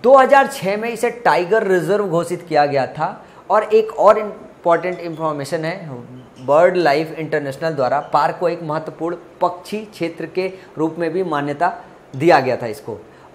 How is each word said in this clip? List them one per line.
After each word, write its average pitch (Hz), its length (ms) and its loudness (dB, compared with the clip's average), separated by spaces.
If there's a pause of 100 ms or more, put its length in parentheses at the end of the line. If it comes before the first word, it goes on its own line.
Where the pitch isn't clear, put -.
दो 262 140 8
हज़ार 269 300 6
छः 196 300 -4
में 226 120 -6
इसे 233 220 -2
tiger 180 560 2
reserve 185 400 0
घोषित 170 420 -4
किया 147 160 4
गया 139 220 0
था। 165 380 -8 (240)
और 214 160 2
एक 214 280 2
और 202 260 6
important 175 800 -4
information 160 680 -6
है, 175 240 -8 (520)
बर्ड 160 360 4
लाइफ 156 420 0
international 151 540 -4
द्वारा 135 260 0 (140)
पार्क 160 260 2
को 175 100 0
एक 170 140 -6
महत्वपूर्ण 160 540 -6 (240)
पक्षी 180 400 -4
क्षेत्र 165 440 -10
के 185 260 -6 (260)
रूप 160 220 -2
में 165 140 -2
भी 185 100 -2
मान्यता 147 500 -2 (420)
दिया 151 240 6
गया 123 180 0
था 120 100 -8
इसको। 107 300 -10 (380)